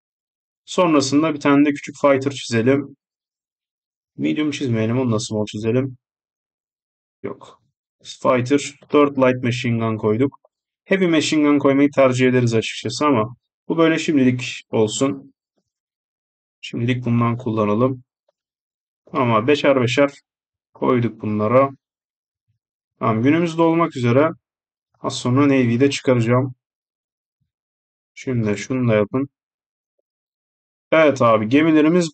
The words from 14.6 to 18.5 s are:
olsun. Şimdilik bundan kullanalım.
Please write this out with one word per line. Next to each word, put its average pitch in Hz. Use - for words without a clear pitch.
olsun. 120
Şimdilik 123
bundan 117
kullanalım. 113